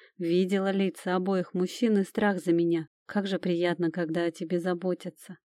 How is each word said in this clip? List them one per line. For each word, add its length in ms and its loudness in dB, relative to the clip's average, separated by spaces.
Видела 540 2
лица 440 0
обоих 380 -2
мужчин 440 2
и 60 4
страх 360 0
за 140 2
меня. 340 2
Как 220 -2
же 100 -2
приятно, 540 0
когда 340 -2
о 60 0
тебе 280 -4
заботятся. 760 -6